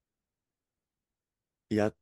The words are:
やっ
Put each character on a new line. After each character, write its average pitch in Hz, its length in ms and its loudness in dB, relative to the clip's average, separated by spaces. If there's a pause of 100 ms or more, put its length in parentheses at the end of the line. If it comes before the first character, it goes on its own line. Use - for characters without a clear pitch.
(1700)
や 107 200 0
っ - 140 -10